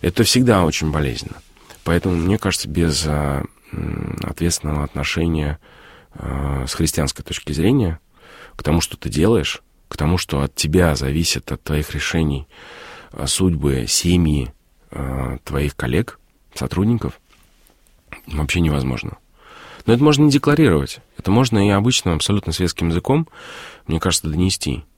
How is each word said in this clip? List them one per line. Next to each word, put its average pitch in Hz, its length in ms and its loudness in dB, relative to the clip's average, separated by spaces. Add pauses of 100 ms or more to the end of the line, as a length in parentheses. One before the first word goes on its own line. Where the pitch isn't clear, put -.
Это 87 240 2
всегда 113 400 4
очень 78 260 0
болезненно. 71 460 -4 (460)
Поэтому, 87 340 0
мне 92 220 2
кажется, - 300 -2
без, 80 380 0
а, 73 380 -2 (280)
м, - 500 -6
ответственного 76 640 -2
отношения, 76 760 -2 (560)
а, 67 520 -4
с - 80 -6
христианской 76 500 -2
точки - 280 -8
зрения 87 460 2 (580)
к - 60 -14
тому, 80 180 2
что - 160 -6
ты - 120 -8
делаешь, 87 540 0 (260)
к - 80 -14
тому, 80 200 0
что 69 260 -2
от 71 120 -4
тебя 80 400 2
зависят, 69 580 -2
от - 100 -8
твоих 76 300 -2
решений, 73 540 -2 (680)
а, - 140 -8
судьбы, 71 600 0
семьи, 80 640 2 (380)
а, 65 540 -6
твоих 71 320 -2
коллег, 69 420 -2 (360)
сотрудников, 101 680 -2 (1040)
вообще 76 340 -2
невозможно. 69 560 -2 (680)
Но 113 60 6
это 120 100 4
можно 147 220 6
не 147 60 6
декларировать. 135 680 2 (180)
Это - 120 -2
можно 110 360 4
и 104 40 4
обычным, 101 440 2
абсолютно 95 380 -2
светским 85 360 -2
языком, 135 400 0 (580)
мне 80 140 -2
кажется, 82 280 0
донести. 78 560 0 (140)